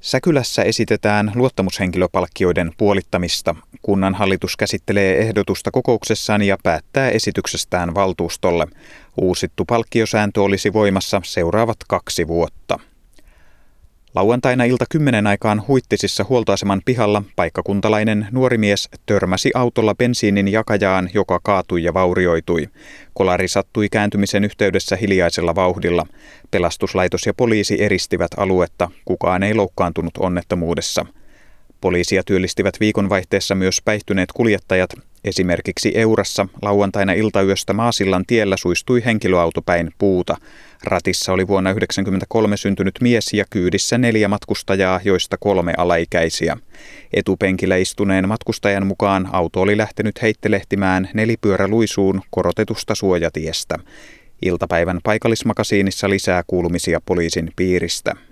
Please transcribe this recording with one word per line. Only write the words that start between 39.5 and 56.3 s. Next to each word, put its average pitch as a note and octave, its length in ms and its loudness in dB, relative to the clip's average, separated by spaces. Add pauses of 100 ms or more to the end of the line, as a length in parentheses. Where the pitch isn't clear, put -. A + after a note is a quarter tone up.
päin E2+ 360 0
puuta. F#2 400 0 (460)
Ratissa F#2+ 500 -2
oli F#2 140 0
vuonna F#2+ 240 2
yhdeksänkymmentäkolme G2+ 840 0
syntynyt G2 440 -2
mies A#2+ 320 2
ja G2+ 160 0
kyydissä F#2 480 0
neljä A2 300 2
matkustajaa, G2 760 0
joista F#2+ 360 0
kolme F2 380 0
alaikäisiä. E2+ 800 0 (560)
Etupenkillä F#2+ 600 0
istuneen F#2+ 520 0
matkustajan G2+ 600 -2
mukaan G2 440 0
auto F2+ 300 0
oli G2+ 160 2
lähtenyt G#2+ 440 -4
heittelehtimään G2 920 0
nelipyöräluisuun G2+ 1160 0
korotetusta - 680 -2
suojatiestä. D#2+ 800 -2 (640)
Iltapäivän F2 640 0
paikallismakasiinissa G#2+ 1040 0
lisää F#2+ 380 0